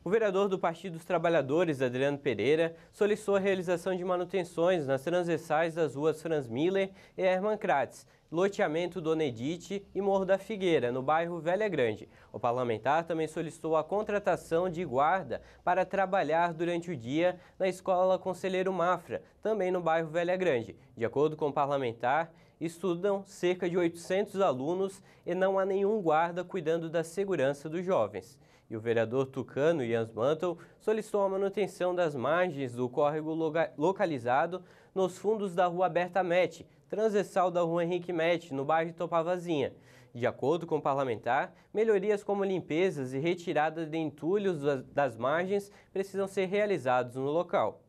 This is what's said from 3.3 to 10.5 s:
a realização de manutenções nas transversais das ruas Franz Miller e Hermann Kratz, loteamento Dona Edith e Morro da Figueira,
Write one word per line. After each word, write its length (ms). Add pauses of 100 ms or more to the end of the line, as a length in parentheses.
a 40
realização 560
de 80
manutenções 840
nas 160
transversais 720
das 180
ruas 260
Franz 280
Miller 420 (260)
e 60
Hermann 360
Kratz, 500 (240)
loteamento 680
Dona 240
Edith 680
e 80
Morro 240
da 140
Figueira, 520